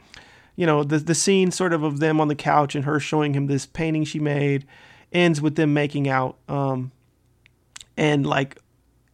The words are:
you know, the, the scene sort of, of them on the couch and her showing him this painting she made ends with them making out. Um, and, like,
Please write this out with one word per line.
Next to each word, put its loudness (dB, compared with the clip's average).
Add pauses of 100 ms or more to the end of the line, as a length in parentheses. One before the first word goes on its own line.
(560)
you -2
know, 4
the, 0
the -2
scene 2
sort -2
of, 0
of -2
them 2
on 2
the -2
couch 0
and -2
her 0
showing 0
him -2
this -2
painting -2
she -6
made -2 (460)
ends 4
with 0
them 2
making 0
out. -2 (120)
Um, -4 (1040)
and, 2
like, -2 (540)